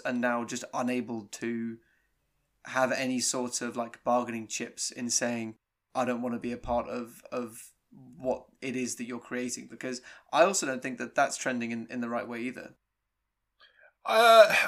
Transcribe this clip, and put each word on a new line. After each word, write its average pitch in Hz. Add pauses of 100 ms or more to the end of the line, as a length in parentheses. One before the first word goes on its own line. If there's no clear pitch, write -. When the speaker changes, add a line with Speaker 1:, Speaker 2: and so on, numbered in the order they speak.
Speaker 1:
are 131
now 120
just 120 (100)
unable 123
to 117 (880)
have 131
any 127
sort 123
of, 120
like, 117
bargaining 117
chips -
in 120
saying, 117 (400)
"I 131
don't 120
wanna 120
be 120
a 120
part 120
of, 117 (100)
of 117 (200)
what 127 (160)
it 127
is 127
that 123
you're 120
creating," 123
because 123 (300)
I 147
also 190
don't 131
think 127
that 117
that's 104
trending 120
in, 113
in 127
the 120
right 113
way 117
either. 123 (1300)
Speaker 2:
Uh, 226 (140)